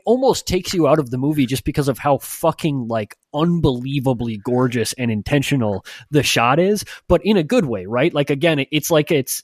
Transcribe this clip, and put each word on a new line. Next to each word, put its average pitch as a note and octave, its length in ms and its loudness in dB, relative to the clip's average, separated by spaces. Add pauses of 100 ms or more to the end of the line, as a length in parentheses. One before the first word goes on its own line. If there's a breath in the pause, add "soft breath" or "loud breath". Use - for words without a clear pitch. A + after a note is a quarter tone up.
almost B3 420 2
takes F3+ 260 -2
you D#3+ 140 4
out D#3 120 4
of B2+ 100 -2
the B2+ 80 -4
movie C#3+ 300 0
just B2 180 -4
because C#3+ 240 -2
of B2+ 80 0
how C#3+ 220 0
fucking, D3 680 -4
like, A2+ 300 -6 (160)
unbelievably C3+ 1040 0
gorgeous B2 560 -2
and A#2+ 180 -2
intentional A2 760 -2 (240 loud breath)
the C#3+ 140 2
shot B2+ 360 2
is, G3 260 0 (220 loud breath)
but E3+ 160 4
in G3+ 140 2
a D#3+ 60 2
good G#3+ 220 2
way, G#2 200 -6
right? B2 280 0
Like, C#3+ 160 0
again, D3 300 2
it, C3+ 120 -2
it's D3+ 180 -2
like, D3+ 220 2
it's, - 320 -2